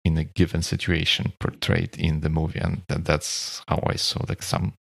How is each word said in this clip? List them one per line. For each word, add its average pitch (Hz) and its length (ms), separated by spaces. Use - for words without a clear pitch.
in 80 120
a 78 60
given 82 380
situation - 760
portrayed - 600
in 80 240
the 80 80
movie. 80 300
And - 280
th-, 76 160
that's - 640
how - 180
I - 120
saw, - 320
like, - 120
some, 87 300